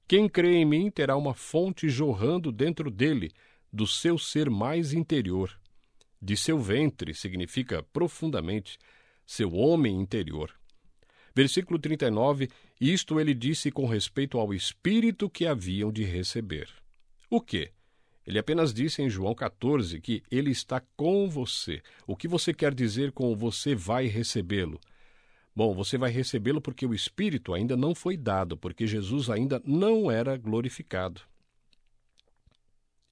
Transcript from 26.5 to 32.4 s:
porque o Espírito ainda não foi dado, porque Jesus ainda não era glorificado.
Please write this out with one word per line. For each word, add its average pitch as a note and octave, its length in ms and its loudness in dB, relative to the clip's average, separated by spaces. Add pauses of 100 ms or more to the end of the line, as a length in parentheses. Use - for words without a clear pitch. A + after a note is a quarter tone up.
porque C3+ 240 -4
o A#2+ 80 0
Espírito C#3+ 600 -2
ainda A#2 220 0
não C#3+ 180 2
foi F#3 220 -2
dado, F#2+ 420 0
porque F2+ 300 -4
Jesus A2 420 -2
ainda B2 360 0
não G3 440 2
era A#2+ 280 0
glorificado. G#2+ 840 -4 (1900)